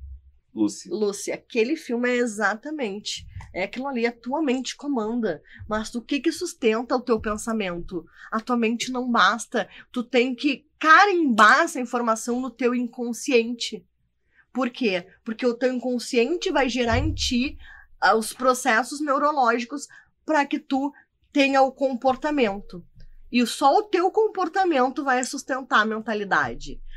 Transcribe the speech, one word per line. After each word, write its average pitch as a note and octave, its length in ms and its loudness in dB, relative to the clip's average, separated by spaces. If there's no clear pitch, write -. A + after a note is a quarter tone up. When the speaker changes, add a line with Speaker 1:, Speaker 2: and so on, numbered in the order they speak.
Speaker 1:
Lucy. G#2 340 -2
Speaker 2:
Lucy, G3+ 440 -4
aquele A#3 420 -2
filme B3 360 -4
é B3 40 0
exatamente, A3 1120 -4
é F3+ 120 -4
aquilo B3 240 -8
ali, A#3+ 180 -2
a A#3 60 -2
tua B3+ 280 -6
mente C4 360 -2
comanda. A3+ 680 -4
Mas G#3+ 280 -4
o A#3+ 40 -6
que C#4+ 200 -4
que E4 100 0
sustenta B3+ 640 -2
o B3+ 80 0
teu A#3 180 0
pensamento? G#3 840 -6
A A3 80 -4
tua A#3+ 180 -2
mente A#3 360 0
não B3+ 180 -2
basta. G#3+ 580 2
Tu A#3+ 140 -6
tem B3+ 280 2
que C4 320 -4
carimbar D#4 840 6
essa D#4+ 180 -2
informação A#3+ 600 -2
no B3+ 120 -6
teu B3 200 0
inconsciente. A#3+ 1120 -2
Por B3 180 -2
quê? F#3 380 -2
Porque A3 200 -6
o A#3+ 100 2
teu B3+ 180 0
inconsciente B3+ 800 -2
vai C#4 160 2
gerar A#3 320 0
em D4+ 120 0
ti, B3+ 460 -2
ah, F#3+ 140 4
os A3+ 180 -2
processos B3 680 0
neurológicos C#4 880 0
pra D4 220 2
que C#4+ 140 -4
tu C#4 320 -4
tenha C4+ 300 4
o C4 100 4
comportamento. B3+ 1120 -2
E A#3+ 120 2
só C#4+ 320 4
o G#4+ 60 4
teu F#4 300 2
comportamento F4+ 880 2
vai C4 220 0
sustentar C4 560 -2
a G#3 40 2
mentalidade. G3+ 960 -4